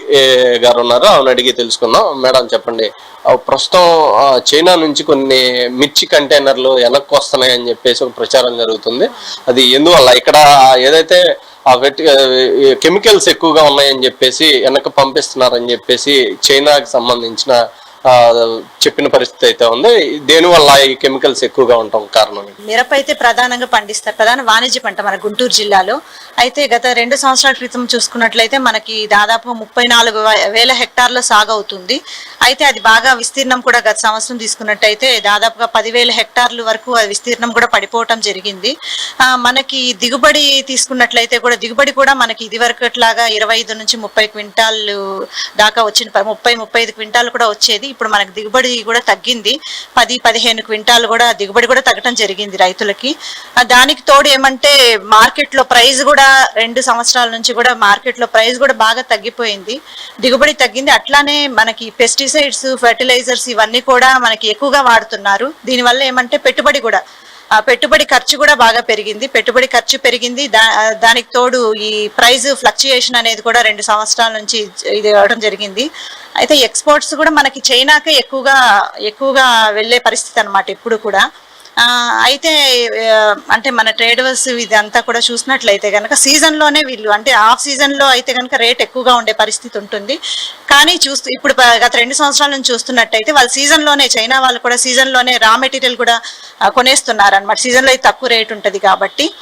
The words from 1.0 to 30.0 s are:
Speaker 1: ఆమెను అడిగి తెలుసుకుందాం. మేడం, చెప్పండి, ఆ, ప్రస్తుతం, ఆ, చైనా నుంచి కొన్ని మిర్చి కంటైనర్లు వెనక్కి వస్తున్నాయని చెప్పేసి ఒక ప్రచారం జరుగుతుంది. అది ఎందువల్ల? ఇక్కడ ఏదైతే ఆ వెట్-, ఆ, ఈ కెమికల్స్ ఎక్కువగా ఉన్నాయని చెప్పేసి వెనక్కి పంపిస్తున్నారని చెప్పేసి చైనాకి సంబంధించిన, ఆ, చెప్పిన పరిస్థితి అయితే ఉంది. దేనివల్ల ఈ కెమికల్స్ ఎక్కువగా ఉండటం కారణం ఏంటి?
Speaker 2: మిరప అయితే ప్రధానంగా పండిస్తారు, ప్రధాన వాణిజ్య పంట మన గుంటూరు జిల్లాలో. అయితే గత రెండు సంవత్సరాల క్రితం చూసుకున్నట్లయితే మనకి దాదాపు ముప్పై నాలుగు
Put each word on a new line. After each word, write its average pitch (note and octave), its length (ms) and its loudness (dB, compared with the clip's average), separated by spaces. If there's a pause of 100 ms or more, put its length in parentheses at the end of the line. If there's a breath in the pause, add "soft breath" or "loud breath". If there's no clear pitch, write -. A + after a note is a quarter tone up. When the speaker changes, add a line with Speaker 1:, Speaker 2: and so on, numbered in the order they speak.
Speaker 1:
ఆమెను D3+ 260 4
అడిగి B2 220 0
తెలుసుకుందాం. B2+ 680 -2
మేడం, B2+ 300 0
చెప్పండి, A2+ 380 -4 (380 loud breath)
ఆ, C3 60 4
ప్రస్తుతం, D#3+ 800 2
ఆ, C3 260 4 (140)
చైనా F3 200 4
నుంచి D#3 280 -2
కొన్ని C3 640 0
మిర్చి C3 380 -2
కంటైనర్లు C#3 600 2
వెనక్కి C3 460 2
వస్తున్నాయని B2+ 540 0
చెప్పేసి A#2+ 360 -2
ఒక B2 140 -8
ప్రచారం B2 380 0
జరుగుతుంది. A#2 520 -4 (400 loud breath)
అది B2+ 140 2
ఎందువల్ల? C#3 460 6
ఇక్కడ B2+ 280 4 (420)
ఏదైతే D#3+ 580 4 (320 loud breath)
ఆ B2+ 60 6
వెట్-, C#3 340 0
ఆ, C#3+ 60 6 (400)
ఈ C3+ 200 4
కెమికల్స్ G3 540 2
ఎక్కువగా D#3+ 340 2
ఉన్నాయని C#3 420 2
చెప్పేసి C3 560 0
వెనక్కి C3+ 300 0
పంపిస్తున్నారని B2+ 840 0
చెప్పేసి A#2+ 640 0 (140)
చైనాకి C#3+ 400 2
సంబంధించిన, A#2+ 800 -2 (380 loud breath)
ఆ, A#2+ 260 6 (540)
చెప్పిన C#3+ 200 -2
పరిస్థితి B2+ 400 0
అయితే A#2 200 2
ఉంది. D3+ 520 2
దేనివల్ల D3+ 600 4
ఈ C3+ 140 2
కెమికల్స్ C3+ 500 -2
ఎక్కువగా A#2+ 320 2
ఉండటం G#2+ 380 -4
కారణం G#2+ 240 0
ఏంటి? G2+ 240 -16
Speaker 2:
మిరప A#3 320 -2
అయితే C#4 180 -2
ప్రధానంగా B3 540 -2
పండిస్తారు, G#3+ 500 -4
ప్రధాన A#3+ 260 0
వాణిజ్య A#3+ 380 0
పంట G#3 200 -8
మన G3 160 -4
గుంటూరు G#3 360 -4
జిల్లాలో. G3+ 480 0 (380 loud breath)
అయితే B3 280 -2
గత A#3 200 -2
రెండు B3 300 0
సంవత్సరాల C4 380 0
క్రితం B3 400 -8
చూసుకున్నట్లయితే A3+ 640 -2
మనకి A3 480 -4
దాదాపు G#3+ 460 0
ముప్పై A#3 340 -4
నాలుగు A#3 320 2